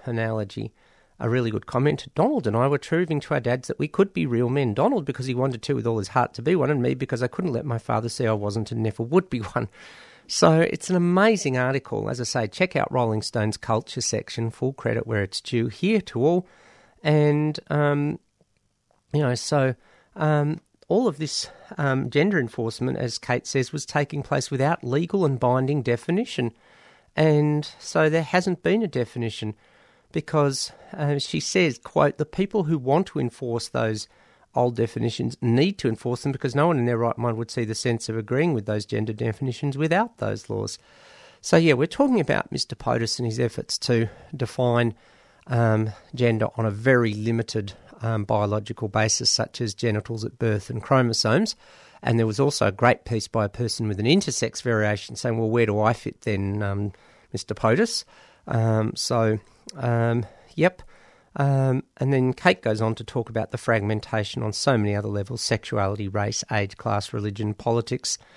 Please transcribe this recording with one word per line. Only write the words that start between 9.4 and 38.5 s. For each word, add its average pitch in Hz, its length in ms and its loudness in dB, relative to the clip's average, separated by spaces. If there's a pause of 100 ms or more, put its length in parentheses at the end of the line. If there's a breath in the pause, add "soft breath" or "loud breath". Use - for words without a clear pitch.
one." 117 160 -2 (560 loud breath)
So 160 360 4
it's - 280 -2
an 185 60 2
amazing 180 600 2
article. 127 540 -2
As 123 100 -4
I 120 40 -4
say, 113 240 -2
check 185 280 -2
out - 160 0
Rolling 113 300 0
Stone's 107 360 -2
culture - 440 -4
section, - 480 -4
full 131 240 -4
credit 113 320 -2
where 110 160 0
it's - 180 -4
due 117 280 -2
here 190 340 0
to 120 240 -2
all. 175 220 2 (560 soft breath)
And, 151 560 2 (100)
um, 147 500 0 (920)
you 147 80 2
know, 127 140 2
so, 131 400 0 (400 soft breath)
um, 151 460 0 (260)
all 233 220 4
of 143 80 -4
this, - 320 -6 (280 loud breath)
um, 135 320 0
gender 175 300 4
enforcement, 123 580 -2
as 120 200 -4
Kate - 280 -2
says, - 280 -2
was 151 120 -6
taking 147 380 -2
place 135 260 -2
without 143 340 0
legal 165 420 0
and 135 140 0
binding 131 440 2
definition. 127 720 -2 (600 soft breath)
And 151 640 4
so 156 320 2
there 160 140 2
hasn't 180 400 0
been 190 180 2
a 220 60 0
definition 117 680 -4 (580 soft breath)
because, 147 580 0 (220 loud breath)
uh, 143 260 0
she 156 220 -4
says, 170 360 2
quote, 147 400 2
"The 147 80 -2
people 202 380 -2
who 156 140 0
want 139 300 2
to - 120 -6
enforce 120 480 -4
those 110 400 -4 (480 soft breath)
old 123 200 2
definitions 117 640 -2
need 131 380 2
to 131 100 0
enforce 120 320 -4
them 143 100 -2
because 127 220 -4
no 143 140 4
one 170 100 2
in 120 80 2
their 120 120 2
right 117 200 0
mind 117 180 -2
would 113 140 -6
see 120 160 -4
the 107 80 -4
sense 117 340 -2
of 110 80 -4
agreeing 123 380 0